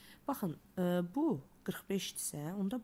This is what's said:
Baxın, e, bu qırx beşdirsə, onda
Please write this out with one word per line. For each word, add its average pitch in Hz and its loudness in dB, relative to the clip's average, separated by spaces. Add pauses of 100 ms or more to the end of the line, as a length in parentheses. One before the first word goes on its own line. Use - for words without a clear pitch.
(280)
Baxın, 226 -2 (220)
e, 185 2 (320)
bu 269 2 (260)
qırx - -4
beşdirsə, 165 -2
onda 202 0